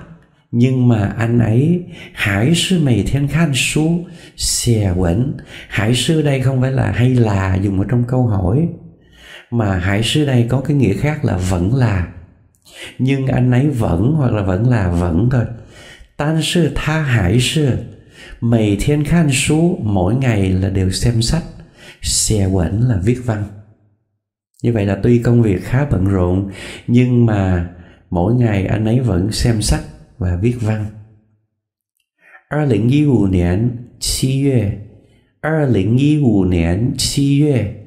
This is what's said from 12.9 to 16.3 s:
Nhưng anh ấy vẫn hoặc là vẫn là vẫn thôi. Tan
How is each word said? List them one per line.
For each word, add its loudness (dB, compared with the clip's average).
Nhưng 0
anh 2
ấy 4
vẫn 0
hoặc 0
là -2
vẫn 0
là 2
vẫn 0
thôi. 0
Tan 0